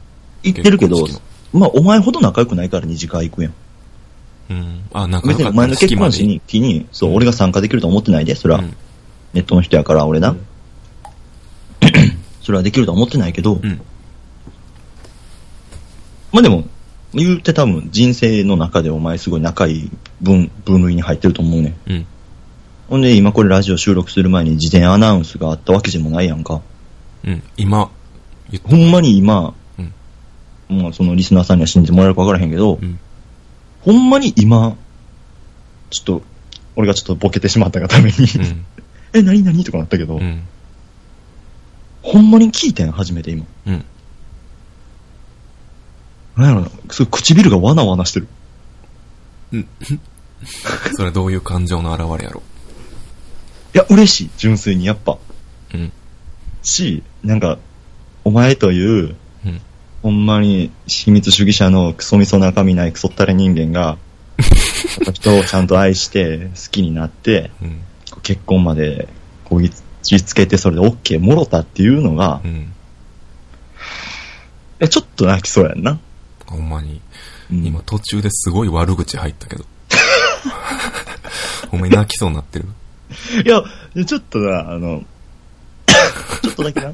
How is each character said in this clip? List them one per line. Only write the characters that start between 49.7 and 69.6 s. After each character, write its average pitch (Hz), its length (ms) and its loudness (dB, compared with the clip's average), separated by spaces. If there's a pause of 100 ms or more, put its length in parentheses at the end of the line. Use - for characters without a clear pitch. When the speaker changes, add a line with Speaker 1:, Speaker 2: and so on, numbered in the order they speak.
Speaker 1:
<laughs> - 680 -12
そ 98 100 -4
れ 87 80 -4
ど 92 140 -4
う 95 60 -4
い 95 40 -2
う 90 40 -6
感 90 260 -4
情 87 140 -4
の 82 120 -6
表 82 300 -6
れ - 60 -12
や - 60 -14
ろ？ - 80 -16 (1300)
Speaker 2:
い 185 40 4
や、 185 100 6
嬉 208 180 8
し - 180 0
い、 - 120 -12
純 110 220 0
粋 98 180 -2
に 90 80 -2
や 104 100 -2
っ - 20 -8
ぱ。 - 200 -6 (580)
Speaker 1:
う - 20 -10
ん。 85 160 -8 (720)
Speaker 2:
し、 107 400 -4 (200)
な 107 140 0
ん - 40 -2
か、 85 180 -2 (640)
お 104 80 0
前 127 240 4
と 92 160 2
い 90 120 0
う、 92 300 0 (300)
Speaker 1:
う 98 40 -8
ん。 85 120 -10 (420)
Speaker 2:
ほ 110 80 -2
ん 104 160 0
ま 107 140 2
に 98 300 0 (160)
秘 - 240 -2
密 101 220 4
主 101 140 2
義 101 60 4
者 95 180 2
の 90 240 2
ク - 100 -14
ソ 104 140 2
み 98 80 4
そ 98 120 2
中 95 240 2
身 92 120 2
な 87 120 0
い 80 60 -4
ク - 60 -16
ソ 95 100 -4
っ - 40 -14
た 98 140 0
れ 95 80 2
人 92 220 2
間 80 160 -2
が、 85 240 -2 (580)
Speaker 1:
<laughs> - 600 0
Speaker 2:
人 104 240 4
を 95 40 4
ち - 120 -6
ゃ 95 80 2
ん 90 40 2
と 92 140 2
愛 95 140 2
し - 140 -6
て、 87 460 -4
好 - 160 -20
き 101 120 -4
に 82 100 -4
な 80 140 -4
っ - 20 -8
て、 - 420 -6 (120)
Speaker 1:
う - 20 -10
ん。 82 160 -12 (420)
Speaker 2:
結 - 220 -6
婚 92 180 0
ま 82 120 -2
で 76 340 -6 (360)
こ 87 140 -2
ぎ 87 120 0